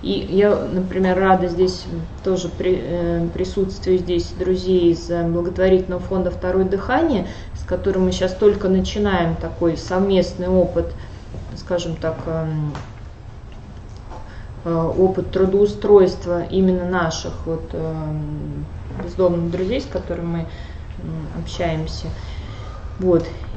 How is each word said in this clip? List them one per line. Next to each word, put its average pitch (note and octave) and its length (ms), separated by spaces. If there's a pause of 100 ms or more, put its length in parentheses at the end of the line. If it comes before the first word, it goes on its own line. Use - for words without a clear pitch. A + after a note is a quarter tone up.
И - 300
я, G3+ 240 (180)
например, F#3 460
рада F#3 280
здесь F3+ 380 (380)
тоже F3 260
при-, F3+ 320
э, E3+ 520
присутствию F#3 680
здесь E3+ 380
друзей F#3 540
из, - 200
э, E3+ 160
благотворительного F#3 720
фонда F#3 300
«Второе F#3 340
дыхание», A#3+ 640 (280)
с - 80
которым F#3+ 420
мы F#3 60
щас F#3 220
только G3+ 340
начинаем F#3 680
такой E3 420
совместный F#3 680
опыт, E3+ 400 (680)
скажем E3+ 400
так, D#3+ 300
эм, D#3 480 (1900)
э, E3 320
опыт F#3 340
трудоустройства F#3+ 1160
именно F#3 400
наших E3 440 (120)
вот, E3 160 (120)
эм, D3+ 920 (380)
бездомных F3 480
друзей, F#3+ 300
с C4+ 40
которыми F3 420
мы, E3+ 120
м, - 880 (160)
общаемся. D#3+ 640 (920)
Вот. F3 260 (320)